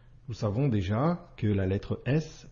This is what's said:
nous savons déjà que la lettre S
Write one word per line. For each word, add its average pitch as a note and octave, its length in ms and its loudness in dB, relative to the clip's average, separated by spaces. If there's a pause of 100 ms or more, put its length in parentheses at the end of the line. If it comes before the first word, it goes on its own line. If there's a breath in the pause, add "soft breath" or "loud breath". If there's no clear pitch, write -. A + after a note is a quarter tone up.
(280 soft breath)
nous A2+ 60 -8
savons A#2 340 0
déjà A2 680 0
que G#2+ 120 0
la G2 180 2
lettre - 400 -2
S D#3 460 -2